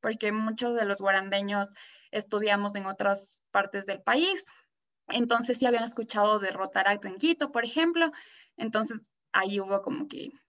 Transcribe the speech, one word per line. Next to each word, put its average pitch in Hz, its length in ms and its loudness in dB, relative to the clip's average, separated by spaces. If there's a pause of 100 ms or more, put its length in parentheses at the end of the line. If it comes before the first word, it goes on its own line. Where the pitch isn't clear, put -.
porque 220 300 -2
muchos 220 440 -2
de 220 100 0
los 196 160 -2
guarandeños 196 680 0 (420)
estudiamos 208 640 -2
en 196 100 -6
otras 196 540 -2 (120)
partes 196 360 0
del 196 160 -6
país. 339 420 2 (640)
Entonces, 240 500 0
sí 262 80 2
habían 240 200 4
escuchado 214 540 2
de 190 120 -2
Rotaract 190 540 0
en 190 120 -10
Quito, 302 340 0
por 233 140 -2
ejemplo. 330 460 2 (460)
Entonces, 220 540 -4 (220)
ahí 196 260 0
hubo 196 220 -2
como - 260 -6
que - 240 -12 (180)